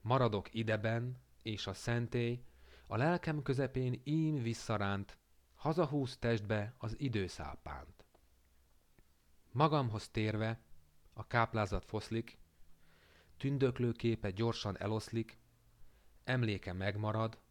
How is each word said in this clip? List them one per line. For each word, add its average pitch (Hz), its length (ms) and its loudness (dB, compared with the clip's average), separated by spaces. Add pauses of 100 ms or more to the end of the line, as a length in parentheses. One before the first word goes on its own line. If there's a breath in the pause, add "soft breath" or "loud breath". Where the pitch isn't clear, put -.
Maradok 110 520 2
ideben, 113 680 0 (200)
és 110 260 -6
a 98 60 -4
szentély 120 680 0 (440 loud breath)
a - 80 -4
lelkem 156 460 2
közepén 131 640 0
ím 156 320 2
visszaránt, 104 800 -2 (380)
hazahúz 147 640 0
testbe 107 600 0
az 110 220 -6
időszápánt. - 1040 -6 (1500)
Magamhoz 131 580 2
térve, 110 520 0 (520)
a - 140 -12
káplázat 107 580 2
foszlik, - 540 -4 (1000 soft breath)
tündöklő 127 540 2
képe 113 400 0
gyorsan 107 480 -2
eloszlik, 110 600 -2 (840 soft breath)
emléke 110 500 0
megmarad 107 680 0 (120)